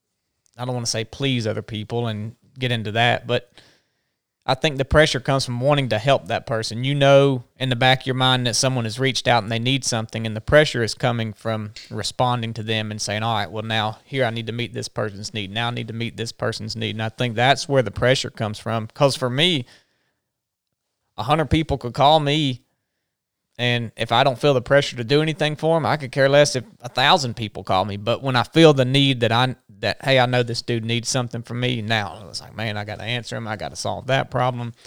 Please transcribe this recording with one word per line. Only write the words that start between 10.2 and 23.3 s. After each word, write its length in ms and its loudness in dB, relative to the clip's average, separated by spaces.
and 100 -4
the 60 -6
pressure 400 4
is 140 -2
coming 380 -2
from 400 -6
responding 640 -2
to 80 -8
them 260 -2
and 100 -8
saying, 220 -2
"All 140 0
right, 160 -4
well, 120 -8
now 420 -2
here 200 -2
I 60 0
need 160 -6
to 60 -8
meet 200 -6
this 140 -8
person's 480 -8
need. 160 -6
Now 160 -4
I 40 -4
need 180 -8
to 40 -10
meet 240 -8
this 140 -6
person's 440 -6
need." 200 -4
And 80 -4
I 60 -4
think 260 -4
that's 340 2
where 140 2
the 80 -4
pressure 400 0
comes 260 -6
from. 300 -4
'Cause 280 0
for 140 -2
me, 360 0
a 80 -8
hundred 280 0
people 260 0
could 160 -8
call 260 6
me, 440 0